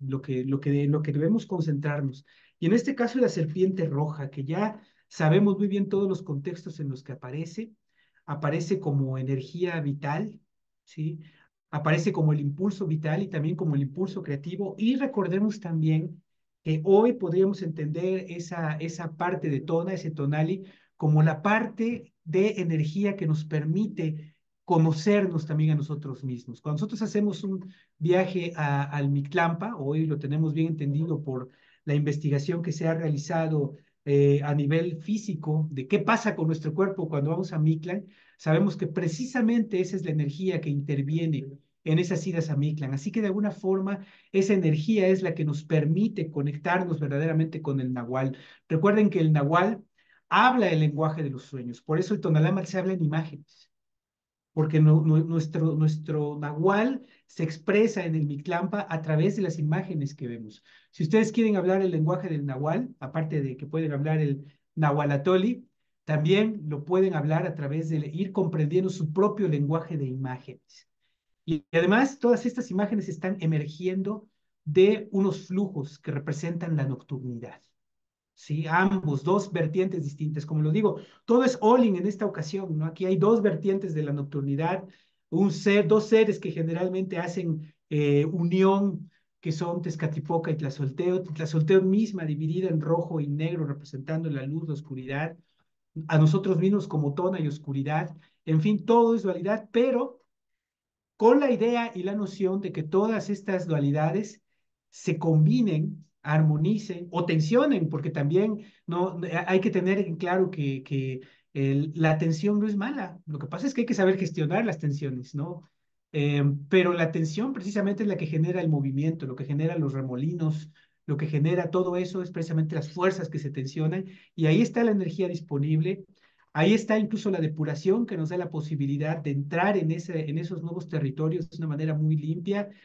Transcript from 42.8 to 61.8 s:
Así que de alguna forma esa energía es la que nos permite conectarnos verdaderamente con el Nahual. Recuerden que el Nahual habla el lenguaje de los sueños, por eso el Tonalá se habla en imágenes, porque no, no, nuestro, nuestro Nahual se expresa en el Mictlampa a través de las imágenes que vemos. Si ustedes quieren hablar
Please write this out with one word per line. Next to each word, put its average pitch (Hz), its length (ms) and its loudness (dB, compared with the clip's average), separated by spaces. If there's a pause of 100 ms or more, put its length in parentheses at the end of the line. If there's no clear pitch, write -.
Así 160 180 -4
que 226 80 0
de 208 80 0
alguna 202 240 -2
forma 190 520 -2 (280)
esa 196 220 4
energía 185 520 2
es 190 160 4
la 175 120 -2
que 165 100 -2
nos 147 180 -2
permite 160 720 0
conectarnos 160 640 -2
verdaderamente 156 640 0
con 139 180 -2
el 127 120 -2
Nahual. 131 440 -4 (320)
Recuerden 202 400 4
que 180 120 0
el 156 120 6
Nahual 170 520 2 (440)
habla 220 420 4
el 160 100 4
lenguaje 156 420 0
de 139 80 -4
los 127 140 -10
sueños, 120 360 -10
por 160 200 0
eso 190 140 0
el - 60 -2
Tonalá 165 460 2
se 190 120 -6
habla 190 160 0
en 170 100 -2
imágenes, - 640 -6 (840)
porque 156 280 2
no, 156 220 8
no, 156 160 6
nuestro, 160 560 0
nuestro 151 640 0
Nahual 190 680 0 (200)
se - 160 -10
expresa 196 640 2
en 165 100 -2
el 156 120 0
Mictlampa 175 640 -4
a 165 140 -4
través 156 340 2
de 208 60 -2
las 165 160 -2
imágenes 156 560 -2
que 127 140 -8
vemos. 117 340 -12 (280)
Si - 140 -8
ustedes 220 280 4
quieren 220 240 2
hablar 185 240 2